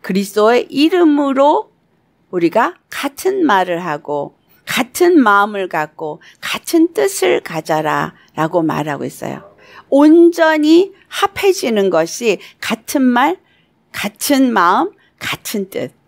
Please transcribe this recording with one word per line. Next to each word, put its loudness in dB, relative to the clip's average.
그리스도의 0
이름으로 2
우리가 0
같은 -4
말을 0
하고 -8
같은 0
마음을 2
갖고 -8
같은 -2
뜻을 0
가져라라고 -4
말하고 -4
있어요. -12
온전히 4
합해지는 -2
것이 0
같은 -4
말, 0
같은 -2
마음, 0
같은 -8
뜻. -8